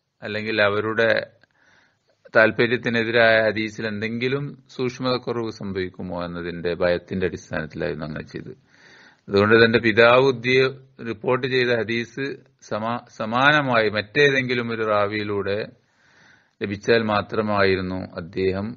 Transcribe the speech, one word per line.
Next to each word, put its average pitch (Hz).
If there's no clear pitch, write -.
അല്ലെങ്കിൽ 107
അവരുടെ 107
താല്പര്യത്തിനെതിരായ 113
ഹദീസിൽ 110
എന്തെങ്കിലും 117
സൂക്ഷ്മതക്കുറവ് 123
സംഭവിക്കുമോ 92
എന്നതിന്റെ 87
ഭയത്തിന്റെ 90
അടിസ്ഥാനത്തിലായിരുന്നു 80
അങ്ങനെ 78
ചെയ്തത്. -
അതുകൊണ്ട് 107
തന്റെ 113
പിതാവ് 117
ഉദ്യ-, 131
റിപ്പോർട്ട് 123
ചെയ്ത 123
ഹദീസ് 117
സമാ-, 113
സമാനമായി 123
മറ്റേതെങ്കിലും 123
ഒരു 113
റാവിയിലൂടെ 104
ലഭിച്ചാൽ 113
മാത്രമായിരുന്നു 98
അദ്ദേഹം 95